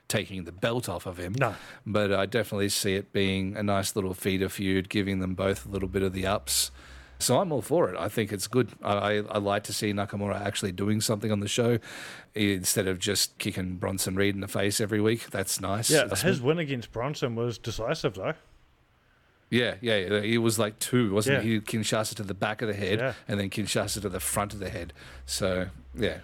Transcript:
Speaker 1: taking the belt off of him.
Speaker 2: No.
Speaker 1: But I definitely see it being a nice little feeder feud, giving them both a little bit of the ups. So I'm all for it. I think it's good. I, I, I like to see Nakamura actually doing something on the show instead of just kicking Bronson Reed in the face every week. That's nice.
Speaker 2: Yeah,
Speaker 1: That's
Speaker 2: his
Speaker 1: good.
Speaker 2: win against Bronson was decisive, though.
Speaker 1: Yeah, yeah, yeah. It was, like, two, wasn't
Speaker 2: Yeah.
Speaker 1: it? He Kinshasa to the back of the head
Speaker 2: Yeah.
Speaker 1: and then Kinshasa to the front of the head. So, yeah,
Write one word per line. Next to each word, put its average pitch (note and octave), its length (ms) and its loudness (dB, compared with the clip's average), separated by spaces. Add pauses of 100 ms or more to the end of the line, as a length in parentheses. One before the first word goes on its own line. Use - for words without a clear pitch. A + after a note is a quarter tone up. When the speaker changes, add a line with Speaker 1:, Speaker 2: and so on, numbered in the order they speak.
Speaker 1:
taking F#2 360 -2
the E2+ 80 -12
belt A#2 360 -2
off F2+ 200 -6
of F2 100 -8
him. F2+ 220 -6
Speaker 2:
No. A#2 160 2 (320)
Speaker 1:
But G#2 260 2
I G2 140 2
definitely G2+ 420 0
see G2 240 0
it G2 200 -2
being F#2+ 440 2
a G#2+ 60 -2
nice G2+ 320 0
little F#2+ 180 -2
feeder F#2+ 360 0
feud, F#2+ 400 0
giving G2 320 0
them F#2 120 -2
both G2 320 0
a - 40 -10
little F#2+ 200 -2
bit F#2+ 140 0
of F#2+ 100 0
the F#2+ 140 -2
ups. - 420 0 (480)
So B2+ 220 4
I'm D#3+ 120 2
all B2+ 120 0
for C#3+ 260 4
it. F#2 80 -6
I F2 120 -2
think G2+ 220 0
it's F#2+ 160 -4
good. B2+ 220 2 (140)
I, G#2 100 2
I, G2+ 180 2 (200)
I G#2+ 80 2
like G2+ 260 2
to G2+ 80 -6
see G#2 180 0
Nakamura G2+ 480 -2
actually G2+ 320 -2
doing G#2 300 2
something G#2+ 300 0
on G#2 80 2
the G2+ 80 -2
show A#2 320 4 (560)
instead G2+ 520 2
of F#2 120 0
just - 400 0
kicking F2+ 380 -2
Bronson F#2+ 380 -2
Reed G2+ 200 2
in G2 60 -4
the G2 60 -6
face G2+ 320 0
every G#2+ 220 2
week. A2+ 300 2
That's - 280 -2
nice. G2 300 0
Speaker 2:
Yeah, C#3+ 160 6
Speaker 1:
That's G2 160 -2
Speaker 2:
his F3+ 180 2
Speaker 1:
good. A#2+ 80 -2
Speaker 2:
win D#3+ 120 2
against C3+ 320 -6
Bronson B2 440 -4
was A#2 220 -2
decisive, A#2 580 -2
though. G#2+ 180 -4 (1160)
Speaker 1:
Yeah, A2+ 300 2
yeah, A2+ 160 2
yeah. G2 240 0
It A2+ 160 2
was, A2+ 200 4
like, G#2+ 220 0
two, A#2 340 2
wasn't A#2 300 4
Speaker 2:
Yeah. A2+ 80 2
Speaker 1:
it? G#2+ 140 2
He - 120 -2
Kinshasa A2 380 0
to A2 80 -6
the G2 100 -4
back G#2+ 280 -2
of A2+ 80 -2
the G2+ 40 0
head G2+ 260 0
Speaker 2:
Yeah. B2 140 -2 (140)
Speaker 1:
and G#2 100 -2
then G2 120 0
Kinshasa G2+ 520 -2
to G#2 60 -2
the F2+ 140 -4
front G2+ 320 -2
of G#2 60 -10
the F2+ 100 -6
head. E2+ 240 -8 (320)
So, F#2 420 0 (260)
yeah, F2+ 300 -2